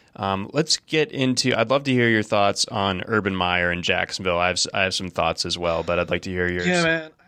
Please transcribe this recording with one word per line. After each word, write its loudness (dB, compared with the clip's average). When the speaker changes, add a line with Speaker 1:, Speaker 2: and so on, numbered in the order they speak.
Speaker 1:
Um, -2
let's 0
get 0
into, 0
I'd 2
love 2
to 0
hear 4
your 4
thoughts 2
on -2
Urban 0
Meyer 2
in -4
Jacksonville. 0
I 2
have 0
s-, -2
I 0
have 0
some -4
thoughts -2
as -4
well, -2
but 0
I'd -2
like -2
to -8
hear -2
yours. -2
Speaker 2:
Yeah, 2
man, -2